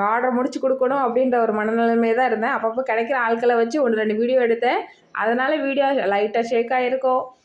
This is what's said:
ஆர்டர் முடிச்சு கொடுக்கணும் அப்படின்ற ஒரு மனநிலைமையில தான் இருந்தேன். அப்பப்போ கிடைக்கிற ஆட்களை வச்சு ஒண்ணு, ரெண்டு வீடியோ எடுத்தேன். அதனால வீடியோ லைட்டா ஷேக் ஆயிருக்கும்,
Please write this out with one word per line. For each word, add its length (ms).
ஆர்டர் 300
முடிச்சு 240
கொடுக்கணும் 440
அப்படின்ற 360
ஒரு 120
மனநிலைமையில 640
தான் 140
இருந்தேன். 260
அப்பப்போ 300
கிடைக்கிற 280
ஆட்களை 400
வச்சு 260
ஒண்ணு, 220
ரெண்டு 120
வீடியோ 260
எடுத்தேன். 420
அதனால 440
வீடியோ 300
லைட்டா 440
ஷேக் 280
ஆயிருக்கும், 440